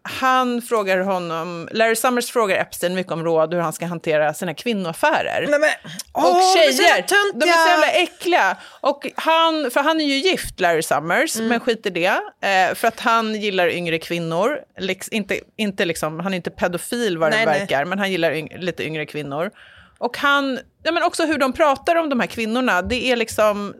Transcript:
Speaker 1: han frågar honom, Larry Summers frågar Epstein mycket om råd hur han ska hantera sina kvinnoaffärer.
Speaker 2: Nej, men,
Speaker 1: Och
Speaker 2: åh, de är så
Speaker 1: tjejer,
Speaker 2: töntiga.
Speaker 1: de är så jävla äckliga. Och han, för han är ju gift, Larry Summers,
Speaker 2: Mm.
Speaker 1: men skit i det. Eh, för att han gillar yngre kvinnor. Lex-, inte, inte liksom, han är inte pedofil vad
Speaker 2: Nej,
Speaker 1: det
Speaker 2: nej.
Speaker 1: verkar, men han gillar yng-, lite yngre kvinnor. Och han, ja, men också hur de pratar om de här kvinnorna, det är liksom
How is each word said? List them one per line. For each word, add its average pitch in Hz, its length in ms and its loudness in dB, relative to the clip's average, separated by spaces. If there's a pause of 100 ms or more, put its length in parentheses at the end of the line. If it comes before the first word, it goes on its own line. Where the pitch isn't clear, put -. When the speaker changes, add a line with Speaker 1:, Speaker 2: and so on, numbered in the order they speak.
Speaker 1:
han 254 600 0
frågar 202 380 0
honom, 170 720 -4
Larry 226 240 2
Summers 240 340 0
frågar 208 260 0
Epstein - 380 -2
mycket 185 180 -4
om 160 120 -4
råd 160 300 2
hur 175 60 0
han 160 120 -2
ska 165 140 -8
hantera 156 480 0
sina 175 200 -6
kvinnoaffärer. 190 960 -2
Speaker 2:
Nej, 294 100 2
men, 302 100 2 (420)
Speaker 1:
Och - 120 0
Speaker 2:
åh, 370 300 6
de 359 60 6
är 294 120 6
så 254 100 0
Speaker 1:
tjejer, 330 200 6
Speaker 2:
töntiga. 403 320 2
Speaker 1:
de 294 140 0
är 330 160 6
så 320 60 4
jävla 311 200 4
äckliga. 320 680 2 (240)
Och 285 260 -2 (100)
han, 320 540 2
för 285 100 2
han 320 200 2
är 302 40 0
ju 277 100 0
gift, 277 460 -2
Larry 170 220 2
Summers, 170 540 0
Speaker 2:
Mm. 226 120 -2
Speaker 1:
men 233 120 0
skit 226 260 -4
i 208 40 -2
det. 185 300 0 (280)
Eh, 185 260 2
för 233 140 0
att 226 120 -6
han 226 340 0
gillar 196 340 0
yngre 165 300 -2
kvinnor. 170 600 -2 (200)
Lex-, 190 320 -6
inte, 202 300 -4 (160)
inte 202 280 -2
liksom, 160 360 -4
han 190 120 -4
är 185 40 -2
inte 175 140 -6
pedofil 185 680 -2
vad 160 120 2
Speaker 2:
Nej, 220 160 2
Speaker 1:
det - 40 2
Speaker 2:
nej. 156 100 2
Speaker 1:
verkar, 143 240 0
men 185 140 -4
han 196 120 -2
gillar 165 220 0
yng-, 151 260 -8
lite 165 260 -6
yngre 151 220 -6
kvinnor. 147 440 -6 (480)
Och 240 200 -6
han, 277 400 2 (240)
ja, 320 100 -2
men 330 100 0
också 339 220 0
hur 302 140 0
de 262 140 2
pratar 311 440 2
om 320 120 0
de 262 120 0
här 185 60 0
kvinnorna, 220 560 0
det 233 300 -2
är 240 40 2
liksom 214 640 0